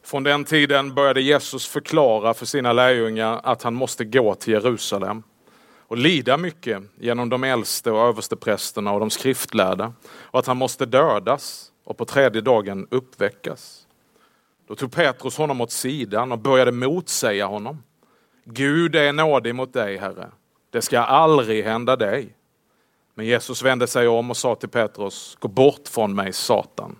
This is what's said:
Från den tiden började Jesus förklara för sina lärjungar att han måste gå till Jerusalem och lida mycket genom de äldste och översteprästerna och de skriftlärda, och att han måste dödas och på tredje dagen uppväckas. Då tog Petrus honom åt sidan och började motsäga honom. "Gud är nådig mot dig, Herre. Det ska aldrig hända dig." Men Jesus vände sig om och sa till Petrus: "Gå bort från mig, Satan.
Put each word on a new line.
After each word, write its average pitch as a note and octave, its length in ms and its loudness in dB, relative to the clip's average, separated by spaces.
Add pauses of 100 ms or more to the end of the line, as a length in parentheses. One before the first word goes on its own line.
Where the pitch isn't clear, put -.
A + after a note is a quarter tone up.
Från C#3 200 -6
den C#3+ 220 0
tiden C#3+ 480 2
började C3+ 280 2
Jesus C3+ 460 0
förklara A#2 640 2
för A2+ 120 -8
sina B2 280 0
lärjungar A2+ 680 2
att B2 200 -2
han A#2 100 -2
måste B2 320 -4
gå G#2+ 300 2
till - 180 -2
Jerusalem G#2+ 720 -2 (640)
och A#2 100 -6
lida C3+ 400 2
mycket B2+ 460 -6 (160)
genom A#2 300 -2
de B2+ 140 -2
äldste A#2+ 480 -2
och G#2+ 80 0
översteprästerna G#2+ 920 -2
och G2+ 80 0
de G#2+ 100 -2
skriftlärda, G#2+ 840 -2 (140)
och - 320 -4
att B2 80 -2
han B2+ 100 0
måste C3 280 -4
dödas B2 840 0 (120)
och - 140 -12
på A#2 80 -4
tredje A#2+ 360 2
dagen G2+ 500 0
uppväckas. - 960 -6 (800)
Då G#2+ 80 -14
tog C3 160 -8
Petrus C#3+ 460 -2
honom D3 240 -2
åt - 100 -4
sidan B2 600 -4
och A#2 80 -6
började B2+ 320 4
motsäga B2 720 -2
honom. G#2+ 380 -10 (640)
"Gud C#3+ 500 0
är C#3+ 180 4
nådig C#3 420 2
mot C3 180 -6
dig, G2+ 240 -2
Herre. F#2 320 -8 (400)
Det A#2 120 -2
ska B2 180 2
aldrig B2+ 680 4
hända A#2 300 0
dig." A2+ 400 -4 (800)
Men A2 100 -8
Jesus A#2+ 380 -2
vände B2 240 2
sig A#2+ 200 2
om A#2 220 2
och A#2+ 80 -6
sa A#2+ 180 0
till G#2+ 140 -12
Petrus: - 680 -6
"Gå - 80 -6
bort C3 400 2
från G#2 280 -2
mig, F#2+ 180 -4
Satan. - 680 -2